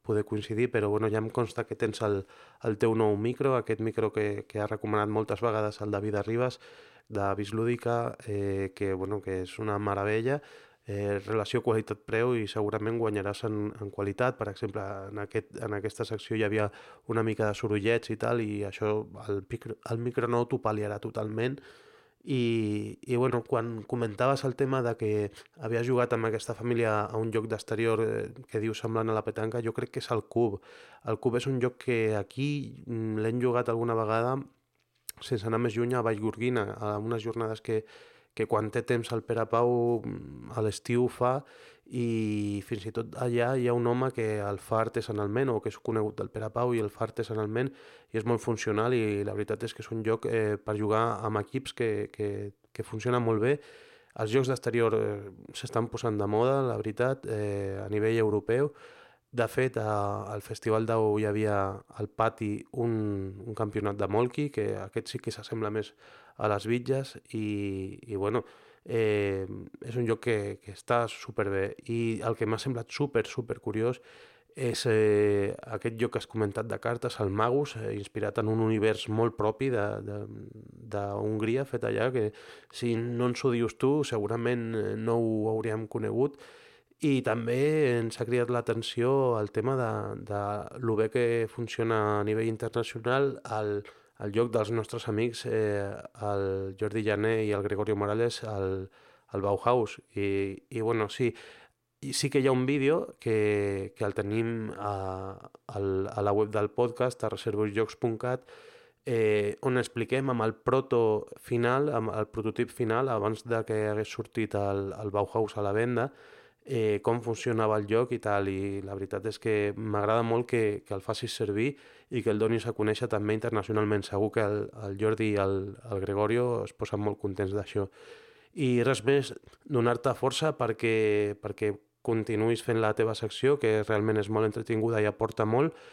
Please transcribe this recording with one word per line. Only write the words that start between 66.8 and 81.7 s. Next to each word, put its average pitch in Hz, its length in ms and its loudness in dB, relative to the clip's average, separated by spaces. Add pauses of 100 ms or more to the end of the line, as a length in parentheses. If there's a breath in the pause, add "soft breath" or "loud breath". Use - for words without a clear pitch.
i, 107 80 -2 (640)
i, 101 80 -4
bueno, 104 240 0 (440 loud breath)
eh, 101 600 0 (400)
és 120 160 -4
un 117 80 2
joc 113 160 0
que, 110 140 2 (240)
que 98 100 -16
està 120 380 2
superbé. 98 640 -2 (180)
I 117 60 0 (260)
el 113 140 -2
que 107 100 0
m'ha 113 80 0
semblat 120 320 -4
súper, 139 400 0
súper - 320 -6
curiós 113 400 -2 (560 loud breath)
és, 120 320 -2
eh, 104 640 6 (240)
aquest 113 240 -4
joc 120 140 0
que 117 80 -2
has - 40 -14
comentat 107 380 -2
de 107 160 -6
cartes, 120 400 -4
el 101 80 2
Magus, 120 480 2
eh, 107 220 -4
inspirat 104 420 -2
en 107 80 2
un 110 160 4
univers 110 480 2
molt 113 240 2
propi 107 320 0
de, 107 160 0 (220)
de, 104 160 -6 (680)
d'Hongria, 107 800 0
fet 113 160 -2